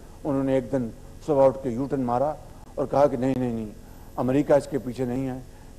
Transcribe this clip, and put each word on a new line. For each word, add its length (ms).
उन्होंने 340
एक 120
दिन 220
सुबह 180
उठ 180
के 80
यू 160
टर्न 140
मारा 360
और 80
कहा 200
कि 100
नहीं, 220
नहीं, 140
नहीं, 160
अमेरिका 380
इसके 220
पीछे 280
नहीं 200
है, 160